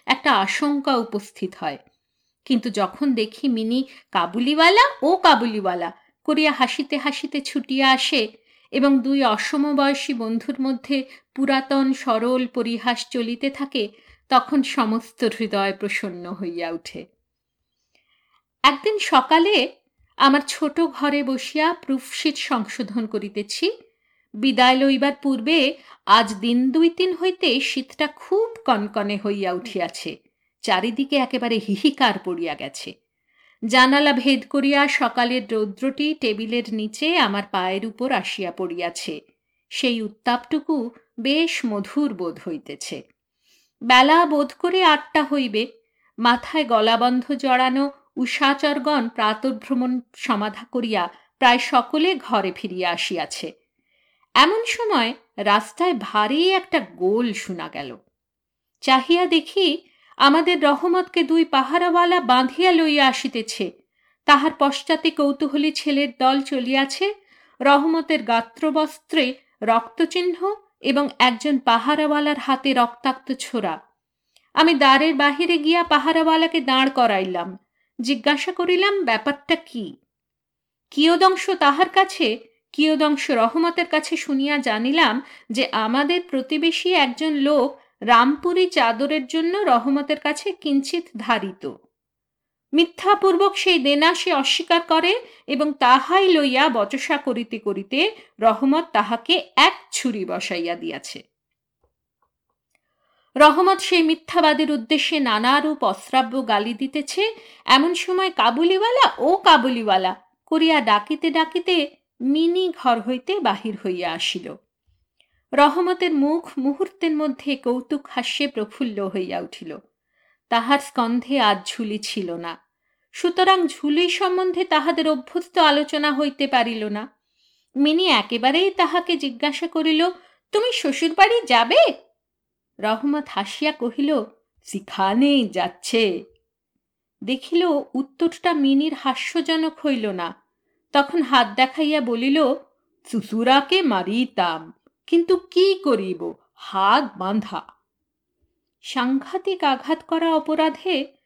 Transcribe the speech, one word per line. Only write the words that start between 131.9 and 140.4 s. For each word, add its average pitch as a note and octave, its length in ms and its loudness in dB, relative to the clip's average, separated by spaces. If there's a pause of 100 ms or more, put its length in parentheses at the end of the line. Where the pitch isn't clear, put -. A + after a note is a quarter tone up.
রহমত C4 500 -2
হাসিয়া G#3 420 -4
কহিল, C#4 540 -2 (480)
"যেখানেই G#3+ 760 0
যাচ্ছে।" F3+ 760 -2 (1000)
দেখিল, C4 440 -2 (260)
উত্তরটা E4+ 600 -4
মিনির C#4+ 400 2
হাস্যজনক D#4+ 920 -4
হইল A3+ 260 -2
না। F3+ 300 -8 (520)